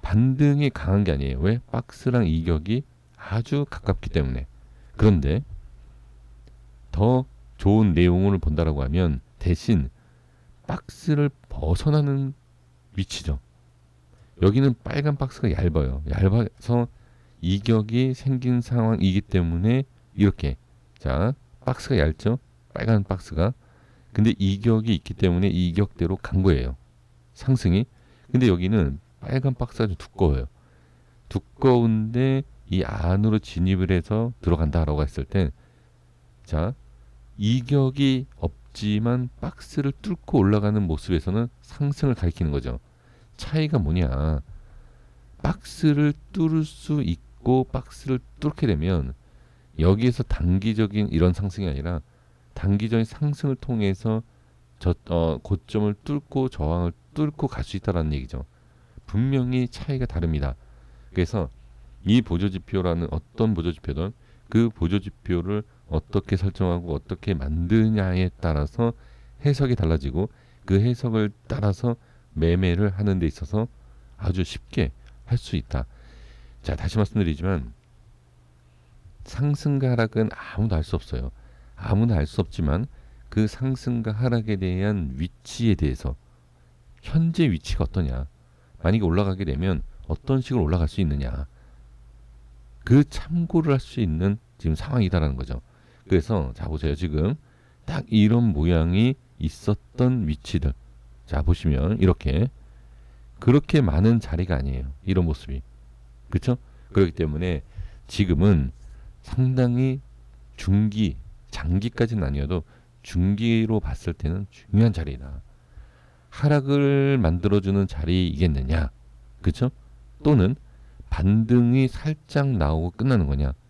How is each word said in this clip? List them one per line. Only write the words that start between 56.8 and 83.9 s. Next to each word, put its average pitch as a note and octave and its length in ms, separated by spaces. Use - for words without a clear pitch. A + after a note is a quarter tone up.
뚫고 D3+ 340
갈 - 160
수 - 140
있다라는 E2+ 360
얘기죠. C2 300
분명히 B2+ 640
차이가 C3 360
다릅니다. D#2 500
그래서 F2 360
이 A2+ 180
보조지표라는 F2+ 880
어떤 A2 420
보조지표든 E2 580
그 A#2 200
보조지표를 F#2+ 920
어떻게 F#2+ 480
설정하고 F2 580
어떻게 F#2 400
만드냐에 F#2 960
따라서 D#2+ 500
해석이 C3+ 300
달라지고 D#2+ 540
그 G2 160
해석을 A2 500
따라서 A#2 480
매매를 F2+ 580
하는 F#2+ 280
데 E2+ 60
있어서 G#2 420
아주 F2+ 260
쉽게 - 480
할 A#2+ 120
수 - 180
있다. B1 300
자, - 140
다시 - 220
말씀드리지만 E2+ 760
상승과 C#3 680
하락은 A2 420
아무도 G#2 420
알 D#2 80
수 - 120
없어요. B1+ 360
아무도 A2+ 400
알 D2 100
수 - 160
없지만 E2+ 440
그 G#2+ 180
상승과 B2 640